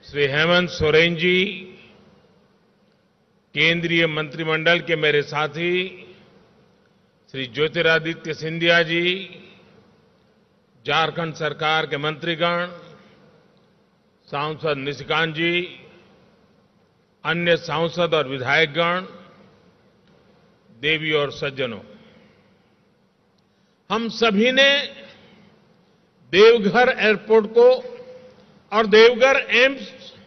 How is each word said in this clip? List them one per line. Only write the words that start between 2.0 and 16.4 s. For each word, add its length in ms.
केंद्रीय 520
मंत्रिमंडल 720
के 180
मेरे 260
साथी 840
श्री 160
ज्योतिरादित्य 880
सिंधिया 480
जी, 480
झारखंड 480
सरकार 520
के 100
मंत्रीगण, 720
सांसद 500
निशिकांत 580
जी, 520